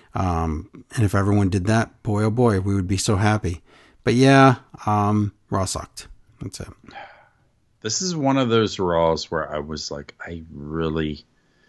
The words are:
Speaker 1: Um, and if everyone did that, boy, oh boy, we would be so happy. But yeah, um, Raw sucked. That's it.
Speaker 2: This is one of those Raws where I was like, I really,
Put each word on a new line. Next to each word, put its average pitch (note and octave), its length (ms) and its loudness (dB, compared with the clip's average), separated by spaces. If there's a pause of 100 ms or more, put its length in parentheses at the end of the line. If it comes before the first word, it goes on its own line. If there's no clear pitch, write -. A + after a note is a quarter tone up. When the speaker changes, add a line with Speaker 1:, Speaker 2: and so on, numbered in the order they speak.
(140)
Speaker 1:
Um, E2 560 -2 (260)
and A2+ 80 2
if G2 120 2
everyone G2+ 340 2
did F#2 180 -2
that, A2+ 360 0
boy, G#2 200 -2
oh A2 80 0
boy, A#2 300 2
we G2 140 -2
would F#2+ 120 -2
be G2 100 0
so G#2+ 200 0
happy. G#2 440 0 (420)
But A#2 120 2
yeah, C3+ 400 8 (300)
um, G#2 460 0 (180)
Raw G2 140 -2
sucked. - 460 -10 (320)
That's - 180 -12
it. F#2+ 80 -16 (1120)
Speaker 2:
This - 220 -6
is F#3 120 -4
one C3+ 240 0
of B2+ 120 2
those A2+ 280 2
Raws E2 540 0
where D#2 180 -4
I D2+ 100 -6
was D2+ 320 -10
like, C#2+ 280 -12
I E2+ 320 -12
really, D#2 720 -4 (460)